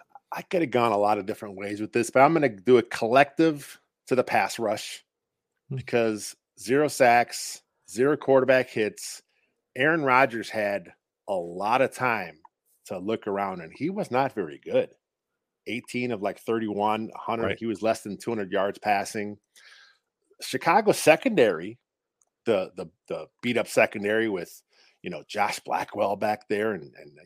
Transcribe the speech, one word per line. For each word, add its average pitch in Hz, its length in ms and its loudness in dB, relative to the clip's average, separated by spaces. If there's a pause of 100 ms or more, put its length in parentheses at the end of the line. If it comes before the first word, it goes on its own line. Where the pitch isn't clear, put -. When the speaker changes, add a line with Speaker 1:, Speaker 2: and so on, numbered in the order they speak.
(320)
Speaker 1:
I - 120 -10
coulda 165 240 -2
gone 117 240 2
a 101 60 2
lot 104 200 2
of 98 80 -6
different 101 320 -10
ways 101 240 -8
with 107 100 -8
this, 117 200 0
but 127 100 6
I'm 151 120 8
gonna 147 160 2
do 110 280 4
a 113 60 6
collective 143 960 0 (260)
to 131 80 0
the 120 80 2
pass 104 360 -2
rush 107 440 -6 (640)
Speaker 2:
Hmm. 135 80 -6
Speaker 1:
because 113 580 -2 (240)
zero 139 280 2
sacks, - 760 2 (260)
zero 135 280 2
quarterback 131 520 4
hits. - 540 -6 (520)
Aaron 156 280 2
Rodgers 127 460 4
had 101 440 -4 (340)
a 104 60 -2
lot 95 480 0
of 123 100 2
time 110 480 -4 (460)
to - 140 -10
look 107 280 -4
around, 143 340 -4
and 87 120 -16
he 160 160 -6
was 190 220 -8
not 131 220 0
very 80 260 -8
good. 101 320 -2 (760)
Eighteen 123 440 -6
of, 101 100 -6
like, 98 180 -6
thirty-one, 107 760 -2
hundred. 113 300 -4
Speaker 2:
Right. 98 140 -4
Speaker 1:
He 113 80 -8
was 101 140 -6
less 110 200 -2
than 98 160 -10
two - 140 -8
hundred 101 200 -6
yards 98 280 -2
passing. 104 580 -4 (1040)
Chicago 185 500 2
secondary, 120 880 2 (640)
the, 95 300 0
the, 87 140 -12 (180)
the 80 200 -10 (140)
beat 120 160 -4
up 110 100 -4
secondary 110 640 0
with, 90 320 -8 (420)
you 95 60 -10
know, 76 180 -12
Josh 104 320 -4
Blackwell 101 560 -4
back 104 340 -4
there 107 240 -2
and, 73 220 -12
and, 73 300 -20